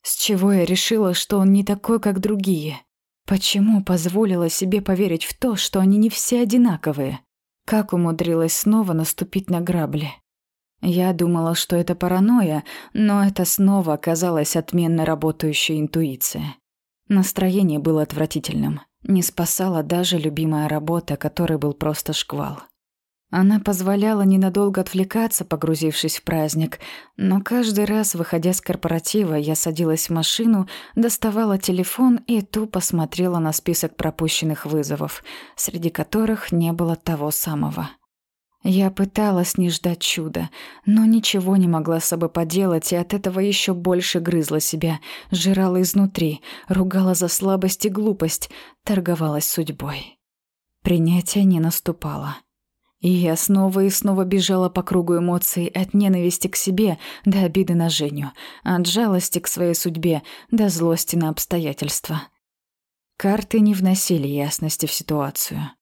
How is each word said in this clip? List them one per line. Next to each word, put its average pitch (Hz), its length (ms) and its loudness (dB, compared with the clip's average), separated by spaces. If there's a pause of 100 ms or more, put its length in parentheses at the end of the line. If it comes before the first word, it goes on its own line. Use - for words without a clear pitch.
С - 160 -6
чего 196 340 2
я 185 140 4
решила, 185 480 2
что - 240 -2
он 196 160 6
не 202 100 4
такой, 208 380 0
как 202 180 0
другие? 185 640 -2 (440)
Почему 202 560 2
позволила 180 680 0
себе 196 320 0
поверить 185 420 0
в - 160 -10
то, 247 160 0
что - 240 -2
они 190 180 6
не 220 120 4
все - 320 0
одинаковые? 160 800 2 (440)
Как 208 280 0
умудрилась 165 640 0
снова 208 340 2
наступить 165 580 -4
на 175 120 0
грабли? 156 500 -2 (720)
Я 180 320 0
думала, 170 420 0
что 175 220 -2
это 170 180 0
паранойя, 185 720 2 (260)
но 202 320 2
это 196 220 2
снова 190 480 2
оказалась 165 640 0
отменно 165 480 0
работающая 156 720 -2
интуиция. 151 800 -4 (500)
Настроение 190 720 2
было 156 220 2
отвратительным. 151 800 -2 (260)
Не 190 140 4
спасала 170 600 -2
даже 175 340 0
любимая 151 500 0
работа, 151 480 -2
которой 160 440 -2
был 147 140 -2
просто 151 380 -4
шквал. 147 480 -6 (680)
Она 196 300 4
позволяла 202 640 0
ненадолго 190 580 2
отвлекаться, 190 640 -2
погрузившись 156 720 -2
в - 60 -14
праздник, 160 560 -2 (360)
но 196 260 2
каждый 214 440 0
раз, 208 300 -2
выходя 170 380 -2
с - 80 -4
корпоратива, 165 760 -2
я 151 200 0
садилась 160 540 -2
в 170 40 -2
машину, 190 540 2 (280)
доставала 220 640 0
телефон 196 580 2 (100)
и 226 140 0
тупо 214 380 -4
смотрела 175 580 0
на 160 140 0
список 165 440 -4
пропущенных 156 680 -2
вызовов, 147 580 -4 (320)
среди 170 340 -4
которых 214 600 -2
не 170 200 2
было 170 240 0
того 151 340 -4
самого. 151 600 -4 (800)
Я 190 220 4
пыталась 196 720 0
не 175 100 2
ждать 170 300 -2
чуда, 160 500 -4 (380)
но 220 180 6
ничего 208 500 2
не 185 120 6
могла 165 320 0
с 160 60 -4
собой 165 240 -2
поделать, 170 600 0
и 180 40 2
от 175 180 -2
этого 196 260 -2
ещё 196 360 0
больше 180 440 0
грызла 165 400 0
себя, 160 420 -2 (280)
сжирала 185 540 2
изнутри, 180 580 0 (260)
ругала 185 460 2
за 175 140 0
слабость 190 580 0
и 214 40 2
глупость, 196 600 -2 (340)
торговалась 165 640 0
судьбой. 143 720 -6 (640)
Принятие 175 600 2
не 185 160 6
наступало. 156 760 -4 (640)
И 175 100 2
я 175 240 2
снова 190 480 2
и 196 80 4
снова 190 340 0
бежала 185 440 2
по 180 120 -2
кругу 175 380 0
эмоций 175 480 0
от 185 260 -4
ненависти 185 540 2
к 190 80 -6
себе 190 420 0 (260)
до 196 200 4
обиды 175 320 0
на 165 140 2
Женю, 147 420 -4 (320)
от 180 240 0
жалости 190 500 0
к 170 100 -4
своей 175 280 0
судьбе 165 480 -2 (260)
до 214 200 2
злости 165 460 0
на 165 140 2
обстоятельства. 151 920 -4 (920)
Карты 208 440 0
не 208 160 6
вносили 185 520 2
ясности 147 600 -4
в - 40 -4
ситуацию. 151 800 -4 (120)